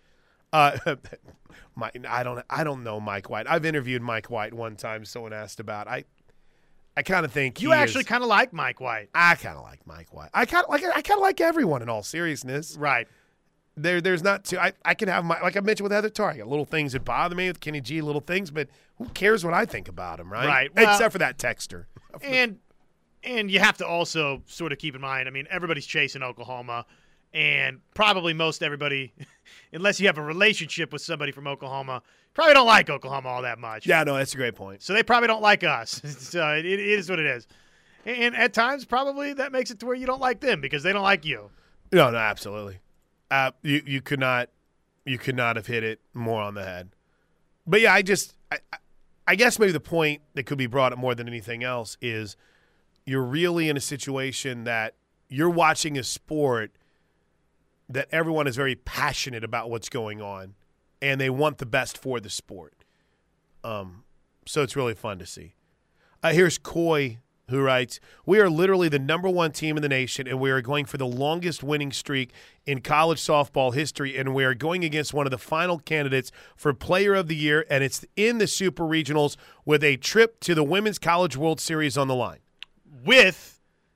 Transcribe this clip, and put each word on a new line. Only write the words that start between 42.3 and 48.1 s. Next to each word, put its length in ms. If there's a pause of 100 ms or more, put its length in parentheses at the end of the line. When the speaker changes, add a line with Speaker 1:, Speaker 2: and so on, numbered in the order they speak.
Speaker 1:
Uh, 220 (100)
you, 240
you 160
could 180
not, 300 (560)
you 140
could 160
not 200
have 120
hit 160
it 160 (160)
more 260
on 140
the 80
head. 260 (800)
But 140
yeah, 120
I 80
just, 320 (180)